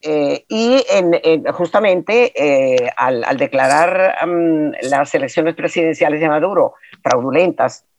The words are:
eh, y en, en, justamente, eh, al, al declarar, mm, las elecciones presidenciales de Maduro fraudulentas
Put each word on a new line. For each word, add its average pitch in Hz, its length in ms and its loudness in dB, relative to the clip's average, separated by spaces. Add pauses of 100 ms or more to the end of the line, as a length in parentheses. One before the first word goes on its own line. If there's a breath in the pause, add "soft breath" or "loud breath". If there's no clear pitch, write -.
eh, 147 460 -2
y 233 440 2
en, 180 320 2
en, 160 200 2 (100)
justamente, 202 800 0
eh, 135 640 2
al, 123 260 0
al 135 140 -2
declarar, 160 800 2 (120)
mm, 165 440 0 (180)
las 139 260 -2
elecciones 160 400 -2
presidenciales 160 640 -2
de 160 100 0
Maduro 156 440 0 (300 loud breath)
fraudulentas 131 800 -2 (140)